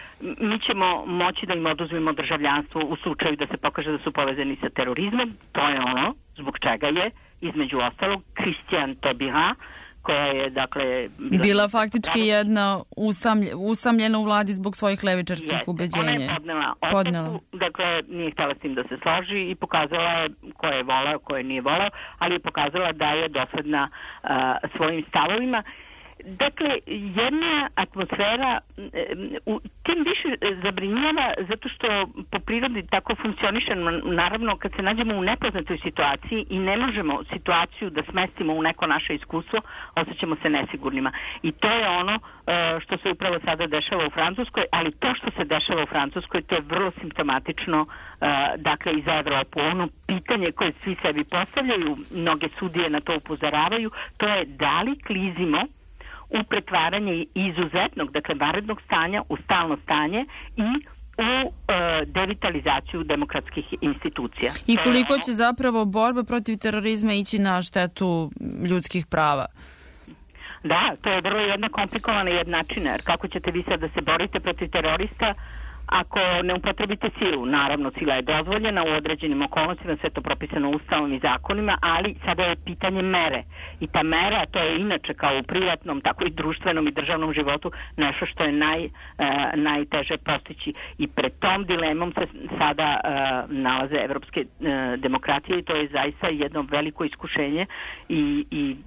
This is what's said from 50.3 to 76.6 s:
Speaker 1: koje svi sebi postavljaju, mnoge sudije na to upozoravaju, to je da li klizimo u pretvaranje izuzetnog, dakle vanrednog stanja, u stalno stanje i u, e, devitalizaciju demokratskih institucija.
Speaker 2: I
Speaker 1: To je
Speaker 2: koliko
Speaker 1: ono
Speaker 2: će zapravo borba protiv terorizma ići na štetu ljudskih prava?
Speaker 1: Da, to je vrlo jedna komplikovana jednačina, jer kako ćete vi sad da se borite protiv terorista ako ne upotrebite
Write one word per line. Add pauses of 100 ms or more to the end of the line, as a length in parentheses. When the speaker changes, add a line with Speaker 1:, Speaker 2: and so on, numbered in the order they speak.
Speaker 1:
koje (120)
svi
sebi
postavljaju, (180)
mnoge (100)
sudije
na
to
upozoravaju, (260)
to
je
da
li
klizimo (640)
u
pretvaranje (100)
izuzetnog,
dakle
vanrednog
stanja,
u
stalno
stanje (320)
i (560)
u, (200)
e,
devitalizaciju
demokratskih (160)
institucija. (140)
Speaker 2:
I
Speaker 1:
To
je
Speaker 2:
koliko
Speaker 1:
ono
Speaker 2:
će
zapravo
borba
protiv
terorizma
ići
na
štetu (380)
ljudskih
prava? (1200)
Speaker 1:
Da,
to
je
vrlo
jedna
komplikovana
jednačina,
jer
kako
ćete
vi
sad
da
se
borite
protiv
terorista (520)
ako (240)
ne
upotrebite